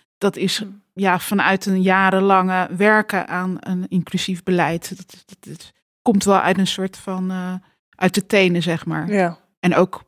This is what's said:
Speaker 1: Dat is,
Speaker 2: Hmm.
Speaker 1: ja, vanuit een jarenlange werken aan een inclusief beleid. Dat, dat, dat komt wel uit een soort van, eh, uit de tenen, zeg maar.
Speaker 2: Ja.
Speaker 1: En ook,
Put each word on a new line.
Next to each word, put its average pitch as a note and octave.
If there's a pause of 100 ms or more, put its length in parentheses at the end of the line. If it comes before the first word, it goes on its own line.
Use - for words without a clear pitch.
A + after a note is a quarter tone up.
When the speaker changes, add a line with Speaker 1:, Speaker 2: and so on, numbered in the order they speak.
(180)
Speaker 1:
Dat G3
is, -
Speaker 2:
Hmm. G3+ (120)
Speaker 1:
ja, F#3
vanuit F#3+
een F#3+
jarenlange F#3+
werken G#3
aan F3+
een F#3
inclusief F#3
beleid. E3+
Dat, -
dat, -
dat - (300)
komt G3+
wel G3
uit F#3
een F#3+
soort F#3+
van, F#3
eh, F#3 (400)
uit F#3
de G3+
tenen, F3+
zeg E3
maar. D#3+
Speaker 2:
Ja. F3+ (220)
Speaker 1:
En F3+
ook, -